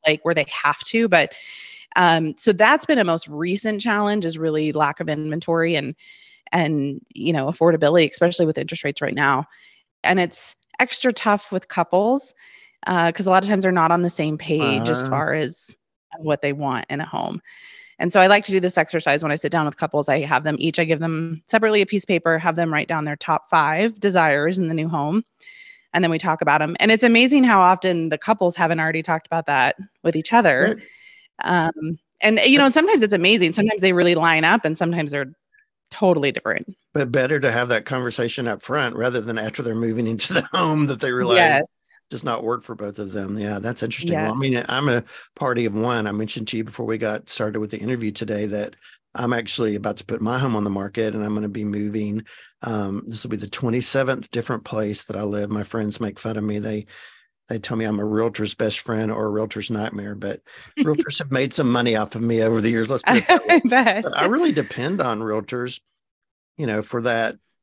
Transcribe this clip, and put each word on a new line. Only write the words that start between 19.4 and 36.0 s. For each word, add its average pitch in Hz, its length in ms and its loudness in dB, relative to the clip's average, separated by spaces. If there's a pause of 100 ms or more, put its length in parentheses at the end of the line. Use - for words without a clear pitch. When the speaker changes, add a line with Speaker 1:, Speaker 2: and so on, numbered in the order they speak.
Speaker 1:
down 156 140 2
with 143 100 -4
couples. 151 320 -2
I 160 120 2
have 143 240 0
them 151 140 -2
each, 160 200 -2
I 170 60 2
give 160 160 -2
them 165 460 -6
separately 214 360 2
a 196 40 2
piece 202 180 -2
of - 40 -20
paper, 165 300 2
have 160 180 0
them 165 160 0
write 151 160 -2
down 160 160 -2
their 147 120 -4
top - 340 -2
five 175 500 2
desires 170 580 2
in 170 100 0
the 160 60 -2
new 160 140 -2
home. 165 360 -2 (680)
And 175 120 2
then 165 60 2
we 160 80 0
talk 160 240 -2
about 151 200 2
'em. 165 180 -4
And 214 120 4
it's 226 120 2
amazing 247 400 6
how 214 180 6
often 180 480 4
the 151 80 -4
couples 190 380 0
haven't 165 240 2
already 160 220 -2
talked 165 240 -4
about 165 200 -4
that 139 300 2 (280)
with 165 120 2
each 160 160 -4
other. 202 440 4
Speaker 2:
Right. - 100 -20 (580)
Speaker 1:
Um, 165 540 -2 (220)
and, 214 260 4
you 269 120 6
know, 285 60 6
Speaker 2:
That's 262 100 4
Speaker 1:
sometimes 320 280 4
it's 208 100 2
amazing. 180 420 4
Sometimes 214 280 2
they 190 100 4
really 175 220 4
line 160 300 4
up 202 200 4
and 160 140 0
sometimes 165 340 -2
they're 143 200 -6 (580)
totally 151 420 2